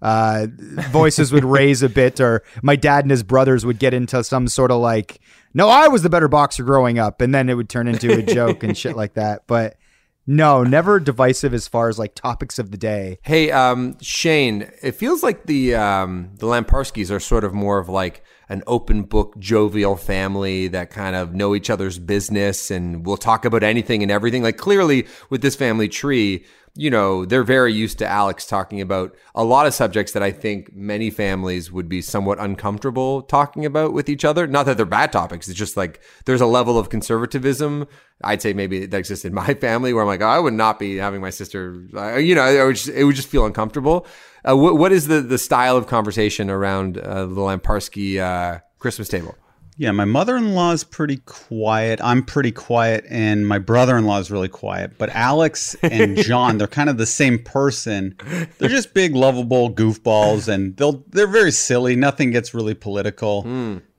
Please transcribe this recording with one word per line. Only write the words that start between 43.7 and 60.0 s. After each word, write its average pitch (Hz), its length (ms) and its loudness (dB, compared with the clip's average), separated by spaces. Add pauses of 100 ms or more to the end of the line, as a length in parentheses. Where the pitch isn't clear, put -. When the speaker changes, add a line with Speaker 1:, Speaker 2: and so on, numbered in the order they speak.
Speaker 2:
Uh, 135 120 2
wh-, 160 220 6
what 180 140 4
is 170 160 2
the, 156 140 2
the 123 160 -2
style 127 400 2
of 120 100 -2
conversation 107 600 -2
around, 95 480 -4
uh, 95 280 -8
the 92 100 -8
Lamparski, 98 840 -4
uh, 87 400 -4 (180)
Christmas 113 300 -8
table? 87 280 -8 (420)
Speaker 3:
Yeah, 135 160 -4
my 101 100 0
mother-in-law 180 720 0
is 156 100 -4
pretty 143 420 -6
quiet. 110 800 -4
I'm 120 220 4
pretty 131 260 -2
quiet, 113 580 -2
and 107 380 0
my 104 100 2
brother-in-law 113 640 2
is 90 100 -6
really 95 200 -4
quiet. 92 480 -10
But 110 140 -4
Alex 147 720 0
and 110 360 0
Speaker 2:
<laughs> 214 100 2
Speaker 3:
John, 123 300 2
they're 104 100 -2
kind 147 220 -2
of 131 80 -2
the 110 80 -2
same 123 340 0
person. 117 760 -4 (420)
They're - 100 0
just 247 260 -2
big, 180 220 2
lovable 123 580 2
goofballs, 107 760 2